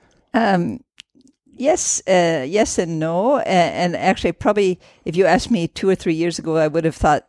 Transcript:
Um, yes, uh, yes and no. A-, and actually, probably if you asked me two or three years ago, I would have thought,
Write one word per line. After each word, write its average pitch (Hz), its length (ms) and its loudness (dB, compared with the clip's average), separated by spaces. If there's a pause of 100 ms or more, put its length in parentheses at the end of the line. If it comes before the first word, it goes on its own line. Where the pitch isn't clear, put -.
(340)
Um, 190 460 0 (640)
yes, - 640 -2
uh, 165 400 2
yes 208 300 0
and 165 200 -2
no. 180 420 0
A-, 170 340 0 (100)
and 175 140 -2
actually, 175 340 0
probably 202 480 0 (240)
if 160 140 -6
you 190 80 4
asked - 260 2
me 170 160 0
two - 220 -4
or 185 60 2
three 175 180 -2
years 165 260 -2
ago, 160 160 -4
I 156 140 2
would 160 160 -2
have 160 100 0
thought, 151 340 0